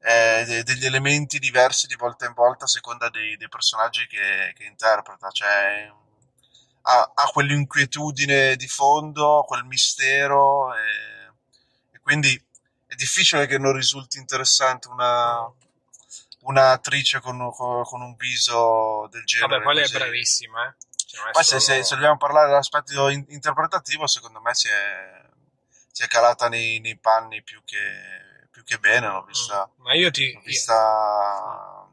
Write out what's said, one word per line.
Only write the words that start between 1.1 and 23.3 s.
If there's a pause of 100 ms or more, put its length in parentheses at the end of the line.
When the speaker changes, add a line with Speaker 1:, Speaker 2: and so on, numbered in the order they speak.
Speaker 1:
diversi
di
volta
in
volta
a
seconda
dei,
dei
personaggi
che,
che
interpreta,
cioè (920)
ha,
ha
quell'inquietudine
di
fondo,
quel
mistero,
e, (600)
e
quindi (460)
è
difficile
che
non
risulti
interessante
una, (920)
Speaker 2:
Mm.
Speaker 1:
una
attrice
con,
con,
con
un
viso
del
genere
Speaker 2:
Vabbè,
quella
è
Speaker 1:
così.
Speaker 2:
bravissima,
eh. (220)
Cioè,
non
è
Speaker 1:
Ma
se,
Speaker 2:
solo
Speaker 1:
se,
se
dobbiamo
parlare
dell'aspetto
in-,
interpretativo,